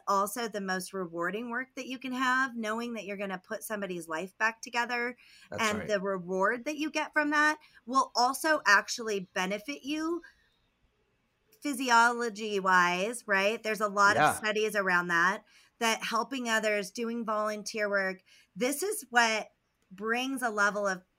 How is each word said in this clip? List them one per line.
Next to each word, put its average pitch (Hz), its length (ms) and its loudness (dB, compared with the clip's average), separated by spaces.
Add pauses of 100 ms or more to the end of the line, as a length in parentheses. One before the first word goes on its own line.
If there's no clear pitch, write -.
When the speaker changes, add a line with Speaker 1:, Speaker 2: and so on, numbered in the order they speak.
Speaker 1:
also 202 400 0
the 208 140 -6
most 185 320 -4
rewarding 180 580 -6
work 254 240 -6
that 254 120 -10
you 254 120 -10
can 254 140 -8
have, 254 420 0
knowing 233 380 -4
that 208 140 -10
you're 202 100 -8
gonna 190 320 -6
put 208 160 -8
somebody's 185 420 -6
life 165 320 -6
back 226 220 -2
together. 240 560 -4 (340)
Speaker 2:
That's 208 120 -4
Speaker 1:
And 214 180 0
Speaker 2:
right. 175 80 -8
Speaker 1:
the 208 120 2
reward 190 640 -2
that 302 100 -4
you 294 140 -4
get 311 220 -4
from 294 180 0
that 302 280 4 (280)
will 254 280 2
also 269 520 2
actually 208 680 2
benefit 202 480 -4
you 320 400 -4 (1400)
physiology-wise, 226 1600 2
right? 208 360 2
There's 214 180 -2
a 214 80 0
lot 202 280 6
of - 60 6
Speaker 2:
Yeah. - 120 6
Speaker 1:
studies 214 420 0
around 180 320 2
that, 180 360 2 (360)
that 226 240 2
helping 233 440 -4
others, 214 420 0
doing 233 340 -4
volunteer 214 640 -2
work, 190 340 -2 (320)
this 262 280 -2
is 392 280 -4
what 226 380 2 (420)
brings 240 520 -4
a 240 80 0
level 208 380 2
of 185 160 -4 (140)